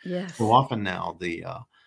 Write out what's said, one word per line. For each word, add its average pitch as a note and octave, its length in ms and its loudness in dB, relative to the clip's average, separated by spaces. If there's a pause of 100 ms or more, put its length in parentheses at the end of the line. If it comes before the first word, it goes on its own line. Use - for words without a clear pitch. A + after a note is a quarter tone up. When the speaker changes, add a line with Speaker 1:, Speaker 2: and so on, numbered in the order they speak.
Speaker 1:
Yes. F3+ 320 -6
Speaker 2:
So A2 160 2
often B2 300 4
now F2 380 -4
the, F2 240 -4
uh, E2+ 140 -10 (280)